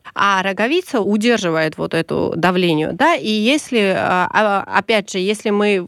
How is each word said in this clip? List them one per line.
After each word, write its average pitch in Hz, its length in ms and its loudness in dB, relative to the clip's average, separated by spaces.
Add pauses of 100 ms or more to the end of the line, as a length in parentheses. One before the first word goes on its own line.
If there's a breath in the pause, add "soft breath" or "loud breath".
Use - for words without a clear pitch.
(140 loud breath)
А 196 260 2
роговица 220 600 -2
удерживает 196 760 0
вот 165 160 -4
эту 165 420 -2
давление, 170 560 0
да? 294 240 2
И - 120 -6
если, 214 680 0
а, 180 360 0
а, 202 460 2
опять 208 320 0
же, 202 80 -4
если 208 320 -2
мы 202 380 2